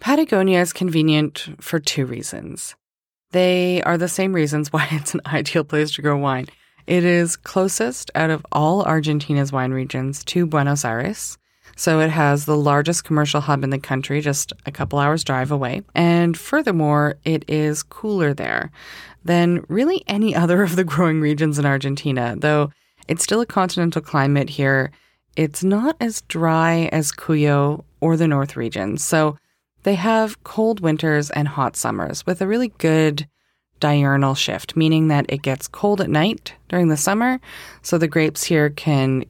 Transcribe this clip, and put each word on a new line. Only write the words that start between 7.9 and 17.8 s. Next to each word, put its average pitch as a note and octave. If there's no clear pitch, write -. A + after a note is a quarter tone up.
out D#3+
of D#3
all D#3+
Argentina's D3
wine C3
regions C3
to F3
Buenos C#3+
Aires. B2+
So D#3+
it D#3+
has D3
the D3+
largest D3
commercial D3
hub C#3+
in C3+
the C#3
country, C#3
just C#3+
a C#3+
couple C#3+
hours D3+
drive C3
away. C#3+
And E3+
furthermore, D3+
it D#3
is D3+